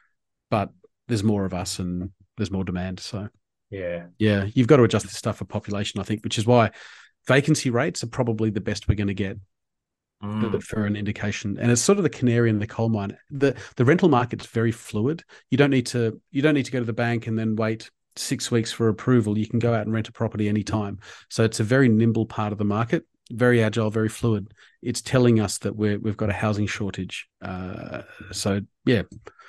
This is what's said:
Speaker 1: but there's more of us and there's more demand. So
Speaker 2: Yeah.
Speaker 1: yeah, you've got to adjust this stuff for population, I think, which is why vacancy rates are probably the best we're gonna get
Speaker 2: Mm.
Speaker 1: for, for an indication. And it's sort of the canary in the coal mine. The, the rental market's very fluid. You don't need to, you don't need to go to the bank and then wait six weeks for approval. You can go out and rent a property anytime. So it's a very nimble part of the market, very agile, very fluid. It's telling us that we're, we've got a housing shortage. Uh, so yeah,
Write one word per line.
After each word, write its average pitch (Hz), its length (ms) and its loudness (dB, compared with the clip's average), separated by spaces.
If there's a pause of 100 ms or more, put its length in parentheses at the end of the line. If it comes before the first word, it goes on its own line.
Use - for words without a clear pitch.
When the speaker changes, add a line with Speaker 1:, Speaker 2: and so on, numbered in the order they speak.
(500)
Speaker 1:
but 104 200 -2 (380)
there's 107 160 0
more 101 220 0
of 92 80 -6
us 90 240 -8
and 90 320 -6 (260)
there's 98 140 -4
more 95 140 -4
demand. 90 360 -6
So - 280 -10 (420)
Speaker 2:
Yeah. 87 360 -8 (120)
Speaker 1:
yeah, 104 340 2
you've 123 140 2
got 147 100 8
to 131 60 6
adjust 107 240 2
this - 100 -14
stuff - 220 -6
for 95 80 -10
population, 104 520 -6
I 95 40 -6
think, 107 220 -6
which 107 120 -4
is 110 100 -2
why 117 260 6 (540)
vacancy 131 440 2
rates 127 340 -2
are 120 40 -8
probably 113 420 -2
the 101 100 -4
best 101 280 -6
we're 107 80 2
gonna 101 180 -2
get 98 240 -4 (840)
Speaker 2:
Mm. 107 280 -4
Speaker 1:
for, - 100 -2
for 107 260 -4
an 104 100 -2
indication. 104 640 -6
And 120 100 2
it's 120 120 2
sort 202 160 4
of 202 40 0
the 156 60 2
canary 117 400 2
in 107 100 2
the 104 80 -4
coal 113 220 -2
mine. 104 300 -4 (120)
The, 139 240 0 (220)
the 127 80 2
rental 170 240 6
market's 120 380 2
very 113 260 0
fluid. 120 500 -4 (280)
You 127 80 2
don't 143 100 6
need 131 200 2
to, 117 300 -2 (120)
you 139 100 -2
don't 151 140 4
need 135 100 2
to - 80 -8
go 131 60 -2
to 120 80 -2
the 113 80 -4
bank 117 320 -2
and 110 120 -2
then 110 160 -2
wait 113 360 -4 (260)
six - 340 -6
weeks 113 220 0
for 117 160 2
approval. 107 480 2
You 107 100 0
can 120 120 -2
go 117 160 2
out 107 100 -2
and 107 80 -4
rent 110 160 -2
a - 40 -20
property 107 360 -2
anytime. 104 520 -2 (280)
So - 160 0
it's 110 160 0
a 110 40 0
very 127 260 6
nimble 110 340 4
part 107 280 -4
of 101 40 -4
the 107 80 -2
market, 113 400 0 (260)
very 120 320 4
agile, 107 280 0
very 110 180 0
fluid. 107 460 -2 (260)
It's - 220 -6
telling 120 360 4
us 104 200 0
that 104 180 -4
we're, 104 220 0
we've 107 180 -4
got 107 140 -2
a - 20 -2
housing 104 340 0
shortage. - 640 -8 (140)
Uh, 92 580 -10 (320)
so 101 300 -2 (240)
yeah, 117 160 4 (460)